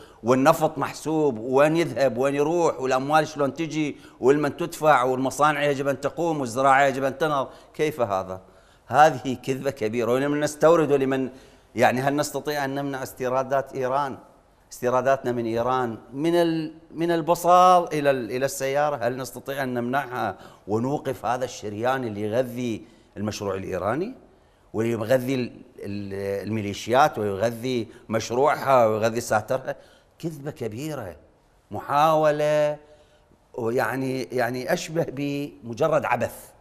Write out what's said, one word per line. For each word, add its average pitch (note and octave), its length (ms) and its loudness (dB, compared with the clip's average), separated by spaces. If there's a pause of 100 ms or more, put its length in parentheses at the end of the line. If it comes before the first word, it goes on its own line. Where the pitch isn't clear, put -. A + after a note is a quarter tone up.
(240)
والنفط D3+ 540 4
محسوب C#3+ 640 -2
وين C#3 380 4
يذهب C3 400 0
وين C#3 180 0
يروح D#3 440 0
والأموال C3+ 480 2
شلون C#3+ 260 -2
تجي D3+ 440 -4 (220)
والمن C#3+ 380 4
تدفع D3+ 460 2
والمصانع C3+ 600 2
يجب C#3+ 240 0
أن C3+ 140 -2
تقوم D#3+ 380 -2
والزراعة C3+ 440 4
يجب C3+ 200 0
أن C3 140 -2
تنهض. D3 320 0 (240)
كيف D3+ 280 -4
هذا؟ F#2+ 400 -2 (460)
هذه C3+ 560 4
كذبة C3 260 -4
كبيرة. A#2 420 -2
ولمن C#3+ 280 0
نستورد D3+ 520 4
ولمن، C3+ 380 0 (460)
يعني، A#2 260 2
هل C#3 140 0
نستطيع D3 500 -4
أن C3+ 100 -6
نمنع C#3 280 -6
استيرادات C3 680 -2
إيران؟ C3 440 -2 (540)
استيراداتنا C3 600 0
من A#2+ 140 -2
إيران A#2 520 -2 (160)
من D#3+ 220 -2
ال-، E3 380 0 (180)
من E3+ 200 -4
البصال E3+ 840 6
إلى C#3+ 180 2
ال-، B2 200 -2
إلى B2+ 140 0
السيارة، C#3 500 -2
هل B2 220 -2
نستطيع C3+ 460 -8
أن B2+ 100 -4
نمنعها B2 640 -4 (300)
ونوقف C3 580 -4
هذا B2 200 -2
الشريان A#2+ 580 -4
اللي G#2 180 -6
يغذي A#2 640 -4 (320)
المشروع G2+ 380 -4
الإيراني G2 580 -4 (600)
ويغذي A#2 640 0
ال-، B2 160 -4 (280)
ال-، G2 680 -6
الميليشيات A2 720 2
ويغذي A2 680 -2 (220)
مشروعها B2+ 760 2
ويغذي A2 360 0
ساترها؟ B2+ 540 -2 (440)
كذبة D3+ 320 -10
كبيرة، A#2 640 -10 (560)
محاولة، D3+ 1080 2 (760)
ويعني، B2+ 720 -2
يعني B2 500 -4
أشبه E3 360 -4
بمجرد C#3+ 960 -4
عبث، A#2 300 -2 (260)